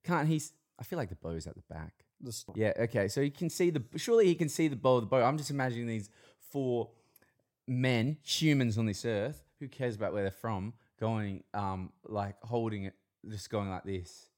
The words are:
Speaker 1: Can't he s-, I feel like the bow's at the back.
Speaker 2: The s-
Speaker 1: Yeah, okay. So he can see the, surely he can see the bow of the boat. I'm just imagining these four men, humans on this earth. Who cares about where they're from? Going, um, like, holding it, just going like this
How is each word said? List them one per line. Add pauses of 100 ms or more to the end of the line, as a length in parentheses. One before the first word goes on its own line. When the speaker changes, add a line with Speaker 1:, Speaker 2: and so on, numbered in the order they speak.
Speaker 1:
Can't
he
s-, (260)
I
feel
like
the
bow's
at
the
back. (160)
Speaker 2:
The
s- (100)
Speaker 1:
Yeah, (100)
okay.
So
he
can
see
the, (140)
surely
he
can
see
the
bow
of
the
boat.
I'm
just
imagining
these (440)
four (760)
men,
humans
on
this
earth. (160)
Who
cares
about
where
they're
from? (260)
Going, (100)
um, (140)
like,
holding
it, (340)
just
going
like
this